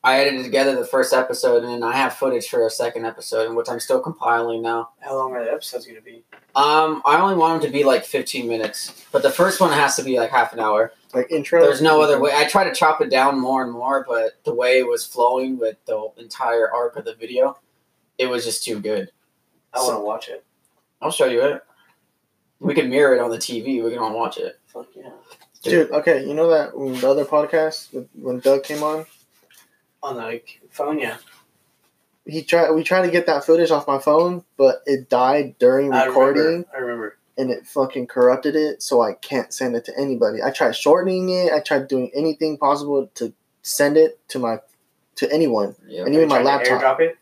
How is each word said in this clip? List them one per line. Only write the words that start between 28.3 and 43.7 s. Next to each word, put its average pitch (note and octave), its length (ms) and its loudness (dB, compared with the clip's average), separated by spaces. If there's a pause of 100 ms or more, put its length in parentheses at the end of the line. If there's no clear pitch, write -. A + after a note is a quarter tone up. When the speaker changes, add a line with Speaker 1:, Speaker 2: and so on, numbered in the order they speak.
Speaker 3:
Doug C3+ 240 2
came D3+ 200 -6
on? D#3 220 -4 (1000)
Speaker 2:
On C3 120 -10
the, A#2+ 60 -10
like, A#2 480 -14
phone, D3 300 -4
yeah. A#2 180 -6 (1120)
Speaker 3:
He D#3 160 -8
tried, E3+ 280 4
we D#3+ 120 2
tried F#3 200 2
to F3 80 0
get E3+ 160 2
that C#3+ 180 0
footage E3 260 4
off D3 160 0
my C#3 120 0
phone, F3 440 2 (140)
but C3+ 280 4
it C3+ 240 -2
died C3 500 2
during C3 340 4
Speaker 2:
I C3 120 4
remember. C3 40 -2 (100)
Speaker 3:
recording. D3+ 460 4 (100)
Speaker 2:
I - 40 -8
remember. A#2+ 380 -8 (200)
Speaker 3:
And B2+ 140 -2
it - 160 -8
fucking C3 400 -4
corrupted B2+ 480 2
it, D3+ 260 -2
so B2 200 2
I G#2 120 0
can't - 400 -6
send B2 220 -4
it A#2+ 100 -6
to - 120 -12
anybody. A#2 460 -2
I C3+ 80 -2
tried - 240 0
shortening F#3 540 0
it, F3+ 240 0
I D3+ 60 2
tried C3+ 280 -2
doing B2+ 280 -2
anything D#3 420 -2
possible C#3+ 580 -2
to A#2 160 -8 (300)
send D3 340 0